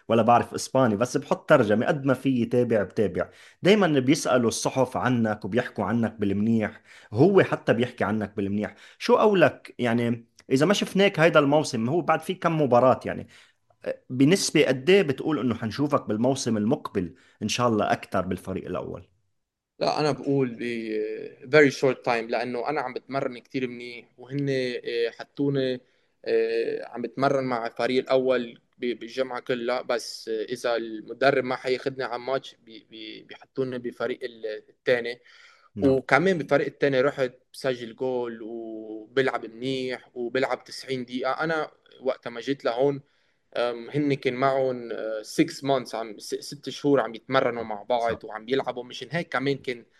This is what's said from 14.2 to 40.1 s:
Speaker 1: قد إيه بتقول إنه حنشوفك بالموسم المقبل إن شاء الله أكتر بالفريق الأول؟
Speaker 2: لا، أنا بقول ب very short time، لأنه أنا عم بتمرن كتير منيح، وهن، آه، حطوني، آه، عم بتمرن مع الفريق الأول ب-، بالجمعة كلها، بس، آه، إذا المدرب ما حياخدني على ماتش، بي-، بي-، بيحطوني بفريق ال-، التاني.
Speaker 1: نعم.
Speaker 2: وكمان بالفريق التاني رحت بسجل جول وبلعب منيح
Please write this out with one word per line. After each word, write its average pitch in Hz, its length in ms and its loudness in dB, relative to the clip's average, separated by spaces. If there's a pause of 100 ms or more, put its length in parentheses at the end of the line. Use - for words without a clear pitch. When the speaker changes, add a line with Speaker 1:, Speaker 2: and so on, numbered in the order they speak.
Speaker 1:
قد 131 240 0
إيه 196 120 8
بتقول 151 360 -2
إنه 117 160 0
حنشوفك 117 540 -2
بالموسم 117 480 0
المقبل 104 580 -2 (280)
إن 107 60 -4
شاء 123 200 0
الله 104 240 2
أكتر - 280 -2
بالفريق 92 460 -6
الأول؟ 85 420 -10 (720)
Speaker 2:
لا، - 220 -2
أنا 151 120 2
بقول 135 460 -2
ب 117 40 -8 (920)
very 147 160 8
short 131 240 0
time، 117 340 -2
لأنه 120 380 -4
أنا 151 120 -4
عم 127 140 -8
بتمرن 127 440 -6
كتير 127 300 -6
منيح، 120 500 -16
وهن، 135 320 -6
آه، 120 600 -2
حطوني، 135 680 -4 (440)
آه، 113 640 0
عم 120 160 -10
بتمرن 131 420 0
مع 120 220 -2
الفريق 120 360 0
الأول 127 580 0 (180)
ب-، 120 200 -6
بالجمعة 123 420 -6
كلها، 123 420 -4
بس، - 460 -6
آه، 110 160 -4
إذا 123 320 -2
المدرب 117 680 0
ما 127 120 -4
حياخدني 131 480 -4
على 120 180 -6
ماتش، 135 340 -6 (100)
بي-، 110 240 -20
بي-، 110 320 -16
بيحطوني 127 560 -8
بفريق 120 440 -6
ال-، 110 460 -10
التاني. 120 520 -2 (560)
Speaker 1:
نعم. 135 140 4
Speaker 2:
وكمان 143 480 2
بالفريق 143 280 0
التاني 139 340 0
رحت 135 320 0 (200)
بسجل 117 440 -6
جول 120 460 -4
وبلعب 113 1040 -4
منيح 127 680 -8